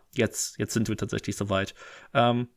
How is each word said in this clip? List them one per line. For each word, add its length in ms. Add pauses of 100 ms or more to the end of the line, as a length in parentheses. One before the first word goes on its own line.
(140)
jetzt, 460
jetzt 140
sind 140
wir 100
tatsächlich 380
soweit. 380 (400)
Ähm, 440